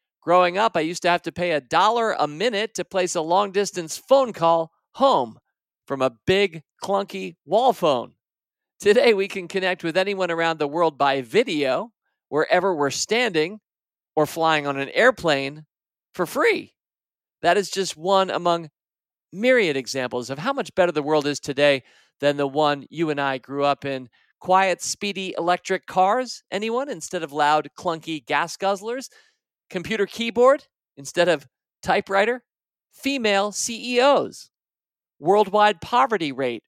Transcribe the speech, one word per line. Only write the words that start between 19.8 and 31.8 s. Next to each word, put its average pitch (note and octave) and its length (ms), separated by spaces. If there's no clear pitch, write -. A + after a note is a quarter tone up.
of C3+ 100
how A#3+ 140
much C#4 220
better F3 160
the D3 120
world D3 220
is C#3+ 140
today C#3+ 440
than C#3+ 180
the C#3+ 100
one C#3+ 420
you D#3 200
and C#3+ 120
I C3+ 160
grew C#3 260
up C#3+ 220
in. C3 240
Quiet, F#3 420
speedy G3 560
electric F3 480
cars, G#3+ 640
anyone, A3+ 380
instead F3 340
of C#3+ 80
loud, D3 460
clunky D#3+ 480
gas D3+ 320
guzzlers? G3+ 520
Computer F#3+ 360
keyboard A#3+ 600
instead E3 320
of D3+ 180